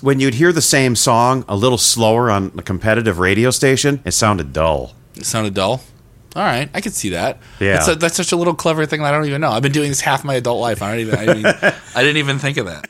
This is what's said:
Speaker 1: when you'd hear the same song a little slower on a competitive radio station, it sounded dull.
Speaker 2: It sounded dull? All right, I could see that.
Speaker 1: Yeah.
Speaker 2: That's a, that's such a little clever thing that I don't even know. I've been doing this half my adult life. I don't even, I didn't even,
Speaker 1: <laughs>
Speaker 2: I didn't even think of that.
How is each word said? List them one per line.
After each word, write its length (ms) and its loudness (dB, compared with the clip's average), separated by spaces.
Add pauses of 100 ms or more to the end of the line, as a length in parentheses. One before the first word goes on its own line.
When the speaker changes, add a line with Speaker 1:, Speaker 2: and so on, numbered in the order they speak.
Speaker 1:
when 160 2
you'd 160 2
hear 160 4
the 100 0
same 340 2
song 520 2
a 80 -4
little 240 2
slower 500 2
on 260 0
a 60 -10
competitive 560 0
radio 320 2
station, 560 0
it 60 -4
sounded 420 0
dull. 400 0 (220)
Speaker 2:
It 100 -12
sounded 300 -4
dull? 260 0 (540)
All 80 -4
right, 300 -2
I 80 -6
could 120 -6
see 160 -4
that. 280 -4 (220)
Speaker 1:
Yeah. 140 2
Speaker 2:
That's 160 2
a, 60 2
that's 200 -2
such 160 -4
a 40 0
little 200 0
clever 320 0
thing 160 -4
that 100 0
I 40 2
don't 100 -2
even 140 -2
know. 100 0
I've 100 0
been 100 2
doing 180 0
this 120 -4
half 220 0
my 100 -4
adult 260 -2
life. 220 -2
I 80 -4
don't 120 -4
even, 140 -6
I 120 -2
didn't 120 4
even, 160 0
Speaker 1:
<laughs> 400 -4
Speaker 2:
I 60 0
didn't 160 2
even 220 -2
think 180 -4
of 80 -4
that. 240 -14